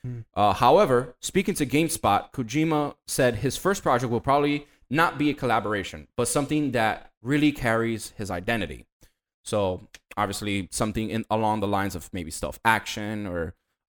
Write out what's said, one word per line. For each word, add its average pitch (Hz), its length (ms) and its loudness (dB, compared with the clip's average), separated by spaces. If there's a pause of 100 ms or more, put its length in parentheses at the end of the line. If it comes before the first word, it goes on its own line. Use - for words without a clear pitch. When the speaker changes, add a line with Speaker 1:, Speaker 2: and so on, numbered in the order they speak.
Speaker 1:
Hmm. 123 180 -10 (140)
Speaker 2:
Uh, 98 200 4
however, 135 680 4
speaking 196 360 0
to 147 100 0
GameSpot, 120 680 0
Kojima 147 600 -2 (120)
said 123 300 2
his 123 220 -2
first 196 240 0
project 123 280 2
will 117 120 0
probably 143 440 0 (220)
not 160 300 0
be 147 120 2
a 143 40 0
collaboration, 107 840 -2
but 120 100 0
something 147 460 0
that 110 400 -2 (100)
really 147 300 2
carries 113 640 -2
his 95 140 -8
identity. 90 560 -4 (580)
So 95 420 -2 (300)
obviously 101 560 -2
something 110 380 -2
in, 110 200 -4
along 107 300 0
the 98 80 0
lines 98 260 0
of 82 180 -12
maybe 82 200 -8
stealth - 320 -8
action 107 640 0
or, 85 280 -4 (340)